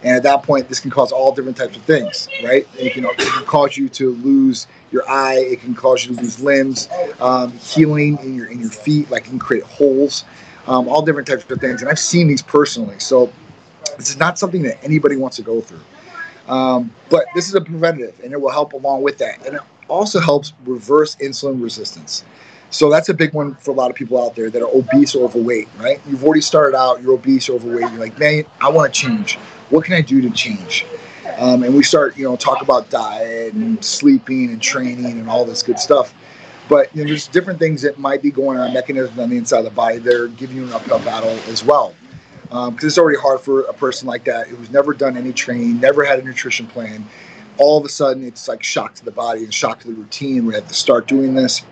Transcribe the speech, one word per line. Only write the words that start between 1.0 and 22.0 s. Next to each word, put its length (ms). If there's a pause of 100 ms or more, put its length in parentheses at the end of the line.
all 220
different 240
types 200
of 60
things, 440 (160)
right? 240 (100)
It 160
can, 120
it 120
can 280
cause 320
you 120
to 260
lose 520 (240)
your 180
eye. 280
It 240
can 120
cause 320
you 100
to 60
lose 180
limbs, 500 (300)
um, 340
healing 680
in 160
your, 120
in 120
your 100
feet, 400
like, 160
it 40
can 100
create 240
holes, 640 (420)
um, 200
all 140
different 260
types 220
of 100
things. 220
And 80
I've 100
seen 280
these 140
personally. 580
So 320 (680)
this 120
is 80
not 200
something 260
that 200
anybody 320
wants 220
to 60
go 180
through. 200 (680)
Um, 460 (160)
but 240
this 140
is 80
a 60
preventative, 640
and 100
it 60
will 120
help 220
along 280
with 160
that. 280
And 100
it 60 (260)
also 320
helps 340 (100)
reverse 520
insulin 460
resistance. 640 (460)